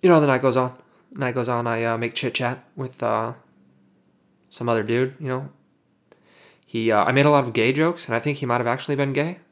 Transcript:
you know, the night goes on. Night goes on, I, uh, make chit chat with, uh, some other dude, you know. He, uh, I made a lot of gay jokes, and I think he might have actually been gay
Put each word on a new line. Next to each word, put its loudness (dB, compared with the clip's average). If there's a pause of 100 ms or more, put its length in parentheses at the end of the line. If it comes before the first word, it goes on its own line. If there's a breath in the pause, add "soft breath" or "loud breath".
you 4
know, 8
the 4
night 2
goes 2
on. 0 (400)
Night -4
goes -2
on, -2
I, -2
uh, 0
make -4
chit -4
chat -4 (120)
with, -10
uh, -2 (1120)
some -8
other 2
dude, 0
you -8
know. -8 (1120 soft breath)
He, -2
uh, 4
I 0
made 4
a 6
lot 4
of -6
gay 2
jokes, -2
and -4
I 0
think -4
he -6
might 0
have -2
actually -4
been -2
gay -4 (120)